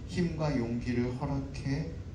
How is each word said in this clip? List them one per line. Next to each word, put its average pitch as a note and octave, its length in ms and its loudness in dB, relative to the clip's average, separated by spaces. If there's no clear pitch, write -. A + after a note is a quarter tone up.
힘과 D#3 500 2
용기를 A#2+ 600 2
허락해 C3+ 760 -2